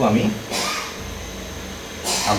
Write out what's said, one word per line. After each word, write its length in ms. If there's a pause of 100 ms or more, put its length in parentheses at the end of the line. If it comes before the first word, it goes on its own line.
আমি 140 (2000)
আর 100